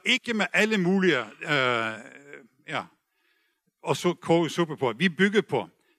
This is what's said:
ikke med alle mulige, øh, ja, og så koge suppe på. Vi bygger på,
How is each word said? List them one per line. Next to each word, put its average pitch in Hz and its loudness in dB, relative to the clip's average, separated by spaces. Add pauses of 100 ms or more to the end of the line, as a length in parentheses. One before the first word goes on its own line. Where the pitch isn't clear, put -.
ikke 240 -2
med 208 0
alle 214 2
mulige, 185 2
øh, 117 -2 (680)
ja, 135 -6 (1000)
og 160 -4
så 180 -2
koge 170 2
suppe 156 -4
på. 123 0
Vi 156 0
bygger 196 2
på, 104 -2 (300)